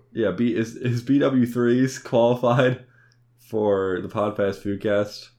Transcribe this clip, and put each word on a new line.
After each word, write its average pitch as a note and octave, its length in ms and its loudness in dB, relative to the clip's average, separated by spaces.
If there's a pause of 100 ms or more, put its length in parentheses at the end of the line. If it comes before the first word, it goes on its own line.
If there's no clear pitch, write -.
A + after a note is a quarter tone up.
(120)
yeah, G#2 180 0
B, A2+ 240 -2
is, A2 220 -4
is A#2+ 260 -4
B C#3 160 2
W C3+ 260 2
threes B2 540 0
qualified B2 840 2 (540)
for G2 600 0
the F#2 80 -10
Podfast G2+ 540 -2
Foodcast? G2+ 760 -4